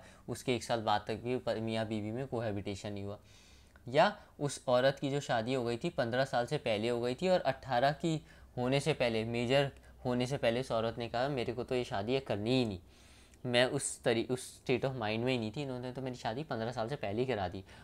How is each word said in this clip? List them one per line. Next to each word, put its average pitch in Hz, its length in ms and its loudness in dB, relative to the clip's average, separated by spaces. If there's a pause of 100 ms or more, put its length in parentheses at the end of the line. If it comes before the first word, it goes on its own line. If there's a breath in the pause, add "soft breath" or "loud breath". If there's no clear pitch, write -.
(300 loud breath)
उसके 123 260 -2
एक 110 80 -4
साल 117 180 0
बाद 104 260 2
तक 113 80 -2
भी 123 220 -2
प-, 113 220 -2
मियाँ 110 280 -2
बीवी 107 240 -4
में 127 160 -6
कोहैबिटेशन 104 680 -4
नहीं 98 100 -8
हुआ, 101 160 -10 (720 soft breath)
या 165 280 4 (220 loud breath)
उस 143 280 -4
औरत 131 320 6
की 143 120 -2
जो 143 80 2
शादी 123 340 0
हो 131 100 0
गई 117 140 -2
थी 170 120 -2
पन्द्रह 127 360 0
साल 123 200 0
से 147 120 -2
पहले 110 320 0
हो 120 120 0
गई 123 140 0
थी 180 120 -2
और 185 140 4
अट्ठारह 131 500 2
की 160 280 0 (380 loud breath)
होने 127 220 2
से 147 140 2
पहले, 117 320 2
मेजर 123 460 2 (340 loud breath)
होने 123 220 2
से 139 100 -2
पहले 120 220 2
उस 131 120 -4
औरत 117 260 0
ने 117 120 -4
कहा, 123 180 0
"मेरे 123 260 -2
को 120 100 -4
तो 127 120 -2
ये 123 80 2
शादी 120 360 0
करनी 117 400 0
ही 123 60 4
नहीं, 98 140 -4 (640 loud breath)
मैं 123 200 4
उस - 380 -2
तरी-, 117 260 4
उस - 360 -6
state 120 160 2
of 135 120 0
mind 110 260 -2
में 123 140 0
ही 127 40 2
नहीं 110 140 -2
थी, 147 100 -6
इन्होंने 127 300 -6
तो 127 100 -8
मेरी 127 140 -6
शादी 120 280 -4
पन्द्रह 120 280 -4
साल 117 180 -2
से 143 60 -4
पहले 107 260 -2
ही 131 60 0
करा 104 200 0
दी 92 160 -8 (200 loud breath)